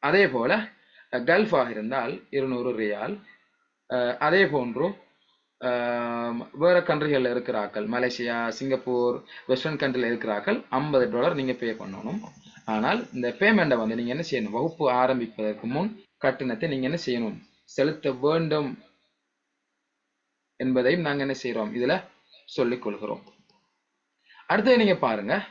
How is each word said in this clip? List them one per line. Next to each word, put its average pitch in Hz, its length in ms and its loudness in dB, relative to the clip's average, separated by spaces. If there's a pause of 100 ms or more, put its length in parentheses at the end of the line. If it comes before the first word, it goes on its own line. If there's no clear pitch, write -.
அதே 175 280 4
போல, 127 280 2 (560)
அஹ், 123 120 -2
கல்ஃபாக 165 460 4
இருந்தால் 117 600 -4
இருநூறு 127 460 -2
ரியால். 107 380 -2 (760)
அஹ், 123 260 0
அதே 175 300 4
போன்று, 139 480 -2 (680)
அஹ், 120 920 -2
வேற 175 280 4
கண்ட்ரிகள்ல 147 500 2
இருக்கிற 120 280 -2
ஆட்கள், 104 300 -4
மலேசியா, 120 600 -2
சிங்கப்பூர், 123 760 -2 (220)
வெஸ்டர்ன் 131 300 -2
கண்ட்ரில 127 300 0
இருக்கிற 113 280 -2
ஆட்கள் 196 340 -2
ஐம்பது 131 420 2
டாலர் 127 240 0
நீங்க 135 180 -2
பே 120 200 -4
பண்ணணும். 107 480 -8 (440)
ஆனால் 131 480 0
இந்த 123 160 -2
பேமெண்ட்டை 180 480 4
வந்து 113 200 0
நீங்க 120 180 -2
என்ன 160 160 -4
செய்யணும்? 107 220 -2
வகுப்பு 143 380 0
ஆரம்பிப்பதற்கு 120 760 0
முன் 160 380 -4 (140)
கட்டணத்தை 127 500 -2
நீங்க 131 200 -2
என்ன 165 180 -2
செய்யணும்? 117 300 -2 (280)
செலுத்த 147 460 -2
வேண்டும் 147 680 0 (1800)
என்பதையும் 127 440 2
நாங்க 143 240 -2
என்ன 135 180 -2
செய்றோம்? 110 320 -4
இதுல 135 280 0 (420)
சொல்லிக் 123 380 -2
கொள்கிறோம். 104 400 -8 (1200)
அடுத்தது 220 300 6
நீங்க 208 180 6
பாருங்க 120 560 0